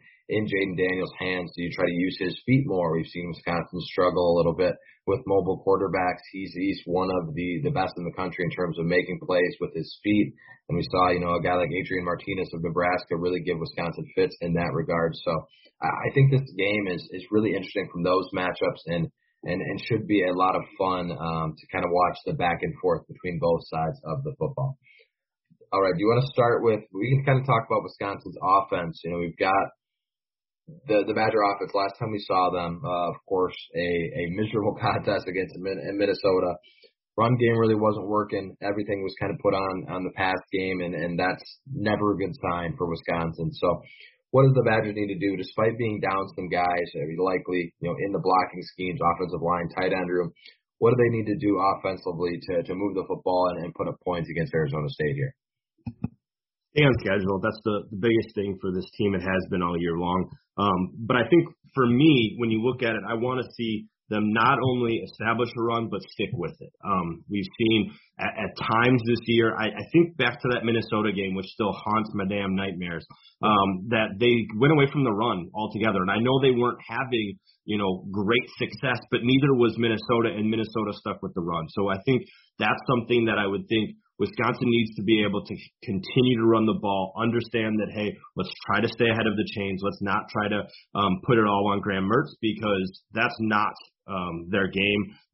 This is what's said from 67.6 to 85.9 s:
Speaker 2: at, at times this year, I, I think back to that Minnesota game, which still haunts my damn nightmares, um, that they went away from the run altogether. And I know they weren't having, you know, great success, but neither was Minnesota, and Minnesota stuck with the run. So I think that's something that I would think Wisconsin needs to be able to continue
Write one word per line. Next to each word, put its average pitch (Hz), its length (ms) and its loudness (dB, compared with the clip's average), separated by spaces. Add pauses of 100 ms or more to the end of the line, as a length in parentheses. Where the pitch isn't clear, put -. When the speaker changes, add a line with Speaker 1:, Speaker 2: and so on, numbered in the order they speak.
Speaker 2:
at, 101 220 -4
at 98 160 -6
times 120 500 4
this 117 220 2
year, 113 300 4
I, 110 100 -2
I 104 240 -6
think 170 240 4
back 123 260 0
to 135 120 -2
that 110 100 -2
Minnesota 110 480 0
game, 95 240 -2
which 95 120 -6
still 101 260 -2
haunts 107 400 -2
my 101 100 -2
damn 98 320 -2
nightmares, 87 500 -6 (380)
um, 98 460 4
that 110 280 0
they 117 380 4
went 135 160 6
away 143 220 6
from 147 100 2
the 120 80 2
run 101 420 -2
altogether. 107 480 0
And 92 80 0
I 101 100 0
know 131 200 2
they 131 160 4
weren't 120 320 0
having, 117 500 -4 (280)
you 104 120 -2
know, 95 320 -2
great 104 380 0 (100)
success, 123 540 -4
but 117 160 0
neither 135 260 4
was 120 240 4
Minnesota, 113 540 2
and 107 180 -2
Minnesota 110 440 -2
stuck 98 280 -8
with 92 140 -8
the 90 80 -4
run. 85 320 -4
So 101 140 0
I 95 160 -2
think 127 180 2 (340)
that's 110 300 0
something 120 380 2
that 107 120 2
I 104 80 0
would 98 220 -4
think 110 240 0 (280)
Wisconsin 120 520 0
needs 113 240 0
to 110 80 -6
be 107 180 4
able 101 240 0
to 104 100 -8 (280)
continue 117 560 2